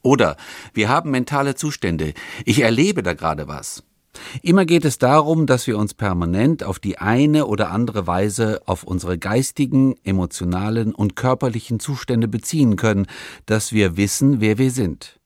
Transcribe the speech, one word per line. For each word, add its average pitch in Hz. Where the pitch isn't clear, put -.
Oder 117
wir 107
haben 151
mentale 139
Zustände, 82
ich 117
erlebe 139
da 90
gerade 76
was. -
Immer 170
geht 165
es 143
darum, 151
dass 127
wir 113
uns 104
permanent 95
auf 95
die 95
eine 143
oder 101
andere 104
Weise 104
auf -
unsere 90
geistigen, 131
emotionalen 95
und 104
körperlichen 123
Zustände 123
beziehen 113
können, 101
dass -
wir 98
wissen, 117
wer 107
wir 131
sind. 117